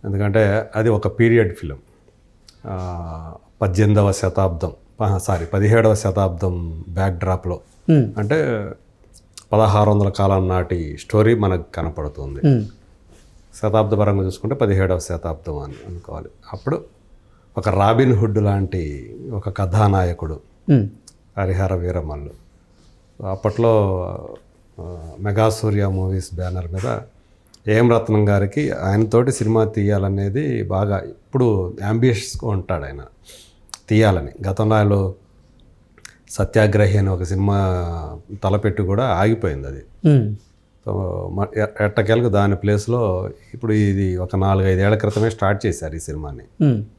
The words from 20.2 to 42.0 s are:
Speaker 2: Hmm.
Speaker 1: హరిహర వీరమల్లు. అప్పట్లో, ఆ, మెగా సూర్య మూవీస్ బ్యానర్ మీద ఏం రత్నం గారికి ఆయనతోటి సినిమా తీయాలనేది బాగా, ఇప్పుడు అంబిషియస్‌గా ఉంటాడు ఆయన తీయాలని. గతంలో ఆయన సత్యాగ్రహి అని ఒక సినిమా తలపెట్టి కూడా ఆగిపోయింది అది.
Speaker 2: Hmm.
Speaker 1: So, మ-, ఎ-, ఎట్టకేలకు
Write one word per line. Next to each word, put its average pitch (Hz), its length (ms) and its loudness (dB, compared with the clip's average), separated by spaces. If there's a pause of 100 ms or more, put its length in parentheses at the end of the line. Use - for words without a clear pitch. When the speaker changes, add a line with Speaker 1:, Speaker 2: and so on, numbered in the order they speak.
Speaker 2:
Hmm. 120 160 4 (520)
Speaker 1:
హరిహర 95 360 0
వీరమల్లు. 76 560 -6 (960)
అప్పట్లో, 101 760 2 (800)
ఆ, 87 180 -14 (220)
మెగా 104 300 2
సూర్య 104 360 0
మూవీస్ 95 480 -2
బ్యానర్ 90 380 -6
మీద 107 260 -4 (680)
ఏం 113 220 4
రత్నం 107 380 2
గారికి 101 420 0
ఆయనతోటి 110 640 2
సినిమా 110 320 2
తీయాలనేది 101 1000 -2
బాగా, 98 360 -2
ఇప్పుడు 104 760 -2 (140)
అంబిషియస్‌గా 113 640 0
ఉంటాడు 90 340 -4
ఆయన 69 160 -12 (880)
తీయాలని. 95 600 2
గతంలో 110 280 0
ఆయన 101 360 2 (1160)
సత్యాగ్రహి 104 680 4
అని 98 120 2
ఒక 90 120 -2
సినిమా 98 340 0 (880)
తలపెట్టి 101 380 0
కూడా 98 220 0
ఆగిపోయింది 92 640 0
అది. 67 140 -12 (240)
Speaker 2:
Hmm. 117 280 4 (540)
Speaker 1:
So, 101 40 -4 (360)
మ-, 95 180 -2 (100)
ఎ-, 107 280 -2
ఎట్టకేలకు 113 440 2